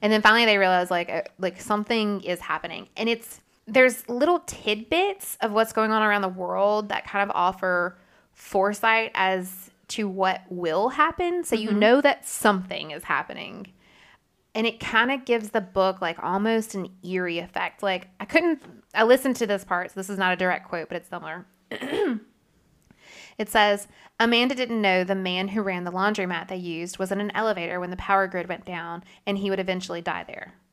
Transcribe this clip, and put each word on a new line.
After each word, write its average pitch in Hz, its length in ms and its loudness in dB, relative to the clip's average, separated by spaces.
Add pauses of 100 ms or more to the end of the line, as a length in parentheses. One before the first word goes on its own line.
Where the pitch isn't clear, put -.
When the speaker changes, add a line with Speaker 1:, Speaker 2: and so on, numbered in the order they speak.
Speaker 1:
and 214 120 2
then 214 100 4
finally 220 240 8
they 214 120 6
realize, 185 320 4
like, 175 200 0
uh, - 120 -4 (160)
like, 185 220 -4
something 208 640 -2
is 175 180 -6
happening. - 560 -8
And 226 120 -4
it's, 226 320 -6 (260)
there's 247 420 2
little 294 320 2
tidbits 320 1000 -4
of 220 100 -2
what's 220 200 2
going 220 200 2
on 220 100 2
around 208 200 2
the 190 60 -2
world 190 600 0
that - 180 -4
kind 202 160 -2
of 202 140 -2
offer 180 600 0 (360)
foresight 214 800 0
as 190 560 -2 (180)
to 208 200 -4
what 190 400 0
will 175 400 0
happen. 339 560 0
So - 100 -2
you 220 140 -2
Speaker 2:
Mm-hmm. 202 100 2
Speaker 1:
know 233 220 8
that 285 260 2
something 185 680 -2
is 156 120 -14
happening. 185 640 -6 (880)
And 220 120 0
it 226 140 -4
kinda 240 380 2
gives 233 320 -2
the 226 100 0
book, 190 400 0
like, 170 220 -4
almost 214 520 0
an 185 140 -6 (160)
eerie 180 340 -4
effect. 175 440 -6
Like, 185 260 -2 (100)
I 208 60 -10
couldn't, 320 380 2 (320)
I 220 100 4
listened 262 320 4
to 233 100 -2
this 196 180 -2
part, 180 260 -4
so 190 100 -10
this 190 80 -8
is 202 100 -6
not 185 140 2
a 175 40 0
direct 180 340 -2
quote, 165 180 -6
but 175 80 -8
it's 165 140 -12
similar. 165 340 -12 (260)
<clears throat> 269 500 -2 (1160)
It 214 100 -4
says, 208 400 4 (320)
"Amanda 240 340 4
didn't 233 280 -2
know 185 220 4
the 196 100 0
man 185 340 -2
who 208 140 -2
ran 180 220 -2
the 175 60 -6
laundromat 185 580 -2
they 190 80 -8
used 175 420 -8
was 185 120 -2
in 190 100 -2
an 208 140 -4
elevator 180 460 -2
when 180 100 -6
the 180 60 -10
power 196 300 2
grid 180 220 -6
went 180 160 -8
down, 170 380 -10 (240)
and 202 120 0
he 196 120 -2
would 190 80 0
eventually 185 440 -4
die 175 220 -6
there." - 280 -16 (200)